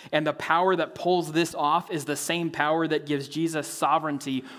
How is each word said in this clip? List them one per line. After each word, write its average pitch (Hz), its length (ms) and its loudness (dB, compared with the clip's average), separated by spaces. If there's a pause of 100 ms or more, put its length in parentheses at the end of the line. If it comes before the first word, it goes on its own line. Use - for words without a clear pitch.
(120)
And 151 140 2
the 151 60 0
power 175 440 4
that 160 180 -2
pulls 170 380 0
this 165 220 2
off 160 360 0
is 147 160 -4
the 143 100 -2
same 170 340 -2
power 160 380 2
that 147 180 -2
gives 139 220 -2
Jesus 156 400 -2
sovereignty 143 760 0 (140)